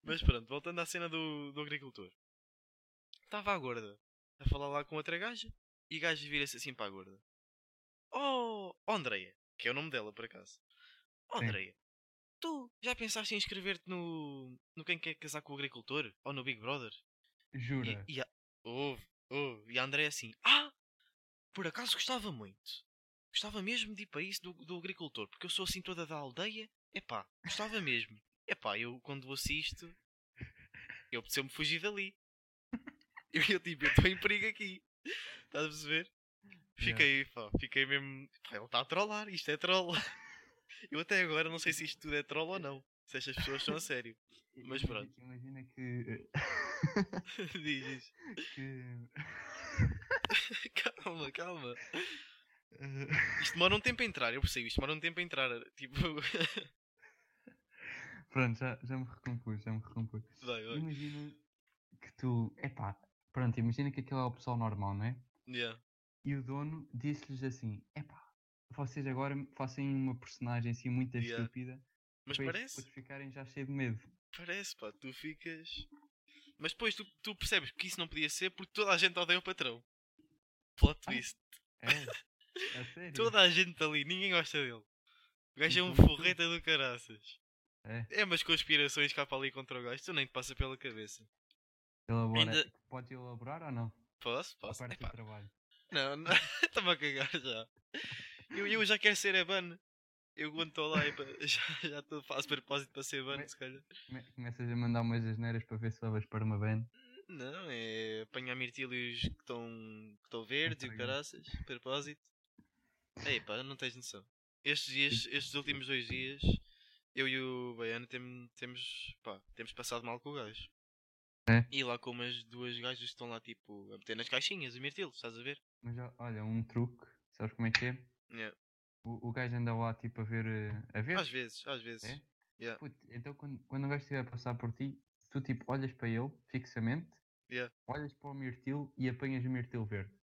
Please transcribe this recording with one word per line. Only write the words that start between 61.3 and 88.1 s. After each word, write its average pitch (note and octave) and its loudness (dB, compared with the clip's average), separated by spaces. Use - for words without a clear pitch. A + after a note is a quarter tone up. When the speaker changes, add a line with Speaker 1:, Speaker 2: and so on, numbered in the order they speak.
Speaker 2:
que - -20
tu, A#2+ 2
epá, G#2 -4
pronto, B2 2
imagina A#2+ 4
que C3+ -4
aquilo C3 0
é B2+ 4
o B2 2
pessoal B2 -2
normal, G2+ 0
não G2+ 0
é? B2 0
Speaker 1:
Yeah. A#2 -2
Speaker 2:
E C#3 0
o C3 -2
dono C#3+ -4
disse-lhes C3+ -4
assim, A#2 -4
"Epá, - -12
vocês C3+ -4
agora C3+ 0
façam C3 -2
uma C3+ 2
personagem A#2+ -2
assim A#2+ -2
muito B2+ 2
Speaker 1:
Yeah. A#2 0
Speaker 2:
estúpida, B2+ -6
Speaker 1:
Mas C3+ -4
Speaker 2:
para C3+ 0
estes E3 0
Speaker 1:
parece. C4+ -10
Speaker 2:
putos - -14
ficarem C#3 -12
já C3+ -10
cheio C3+ -8
de C#3 -4
medo." B2 2
Speaker 1:
Parece, F3+ -6
pá, G#2 -8
tu C3 -10
ficas. D#3+ -10
Mas D#3 -2
depois A3 0
tu, G#3 -8
tu G#3+ -4
percebes F3 2
que - -4
isso - -4
não E3+ 0
podia D3+ 0
ser F#3 0
porque - -12
toda G3+ 6
a F3 12
gente F3+ 8
odeia F3 8
o - -20
patrão. B2+ 0
Plot - 8
Speaker 2:
Ah, E3 -4
Speaker 1:
twist. B2 -2
Speaker 2:
é? A#2 0
A - -6
Speaker 1:
<laughs> - -14
Speaker 2:
sério? E3+ -10
Speaker 1:
Toda G#3+ 6
a F3+ 12
gente F3 4
ali, D3+ 2
ninguém F#3 0
gosta E3 4
dele. B2+ 0
O A2 -14
gajo D#3+ 4
é - 4
Speaker 2:
Então, F#3 2
Speaker 1:
um F3+ 0
Speaker 2:
então - 12
Speaker 1:
forreta E3+ 4
do E3 0
caraças. B2+ 0
Speaker 2:
É? A2+ -6